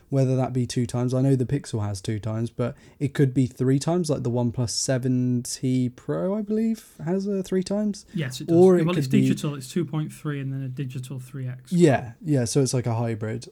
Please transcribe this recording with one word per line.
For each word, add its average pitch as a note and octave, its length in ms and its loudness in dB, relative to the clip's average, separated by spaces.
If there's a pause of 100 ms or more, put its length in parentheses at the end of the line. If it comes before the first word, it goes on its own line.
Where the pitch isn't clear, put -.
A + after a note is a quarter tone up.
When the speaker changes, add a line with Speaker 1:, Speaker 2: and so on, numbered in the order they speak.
Speaker 1:
whether C3+ 260 2
that B2+ 180 -2
be B2 140 0
two B2 180 -2
times. B2 300 -2
I B2+ 80 2
know C3+ 140 4
the B2 100 0
Pixel A2+ 400 -4
has G2+ 140 -6
two A2 180 -4
times, A2 320 -4
but B2 240 -4 (240)
it C#3 160 -4
could C3+ 180 4
be B2+ 140 2
three C3+ 320 0
times, E3 320 0
like B2+ 140 -2
the B2 60 0
OnePlus A#2+ 400 0
seven B2+ 720 0
T B2+ 440 -2
Pro, E3 460 -4
I G#3+ 80 -4
believe, A3 640 -2
has G3 240 -2
a G3 160 -2
three F#3+ 180 0
times. G3+ 420 -2 (100)
Speaker 2:
Yes, C3 260 -4
it D#3 80 -10
does. E3 80 6
Speaker 1:
Or F3+ 200 10
it E3 80 4
Speaker 2:
Well, F3 140 2
it's C#3 80 0
Speaker 1:
could C3 60 -2
be C3+ 80 6
Speaker 2:
digital. C3 340 2
It's C3 140 -12
two - 160 -2
point D#3 280 -4
three C#3+ 280 -6
and C3+ 120 -6
then C3+ 100 -6
a C3 60 -8
digital B2+ 520 -8
three C3 260 -12
X. B2+ 240 -12
Speaker 1:
Yeah, C#3 500 4
yeah, C#3 260 2
so C#3 160 2
it's B2+ 120 0
like A#2+ 120 0
a A#2 80 0
hybrid. A2+ 580 -4